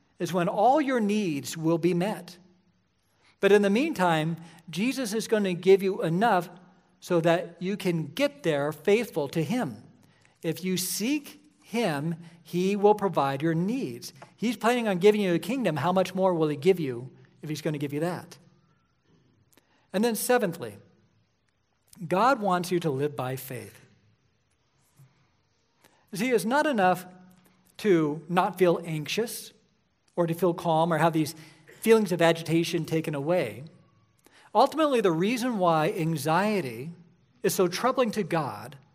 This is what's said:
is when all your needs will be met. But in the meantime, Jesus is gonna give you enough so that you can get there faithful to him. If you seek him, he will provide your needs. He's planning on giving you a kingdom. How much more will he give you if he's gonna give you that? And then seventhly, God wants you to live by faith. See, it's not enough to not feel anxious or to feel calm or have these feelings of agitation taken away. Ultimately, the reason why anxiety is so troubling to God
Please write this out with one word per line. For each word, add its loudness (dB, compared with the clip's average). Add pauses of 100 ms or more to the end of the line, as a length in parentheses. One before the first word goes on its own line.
(180)
is -6
when 0
all 4
your 0
needs -2
will 0
be 0
met. -4 (1000)
But 4
in 8
the 2
meantime, 0 (320)
Jesus -4
is -4
gonna 0
give 4
you -2
enough 2 (480)
so 0
that 2
you -4
can -2
get -4
there 0
faithful 0
to -2
him. -4 (580)
If -4
you 0
seek -4 (220)
him, -2 (260)
he -2
will 6
provide 0
your 0
needs. -4 (240)
He's -2
planning 0
on 0
giving 6
you 2
a 2
kingdom. -2
How 0
much 0
more 2
will 2
he -2
give 2
you -6 (300)
if -14
he's -8
gonna -4
give -6
you -4
that? -6 (1600)
And 0
then 0
seventhly, -2 (1300)
God 2
wants 0
you 0
to -2
live -4
by -6
faith. -14 (2250)
See, 0
it's 2
not 2
enough 2 (720)
to 2
not 0
feel 4
anxious -6 (640)
or 2
to 0
feel 2
calm 2
or 2
have 4
these -2 (460)
feelings 4
of 0
agitation 0
taken -4
away. -2 (880)
Ultimately, 2
the 2
reason -2
why 2
anxiety -2 (500)
is 0
so 2
troubling 0
to -4
God -6 (180)